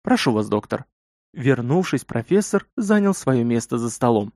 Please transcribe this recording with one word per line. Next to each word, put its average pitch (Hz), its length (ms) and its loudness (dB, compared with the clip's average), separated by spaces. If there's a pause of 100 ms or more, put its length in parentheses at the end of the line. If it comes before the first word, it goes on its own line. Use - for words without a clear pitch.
«Прошу 226 300 0
вас, 107 180 -2
доктор». - 360 -4 (480)
Вернувшись, 131 720 0
профессор - 600 -2 (100)
занял 202 360 2
свое 131 300 0
место 120 340 -2
за 117 120 -2
столом. 110 460 0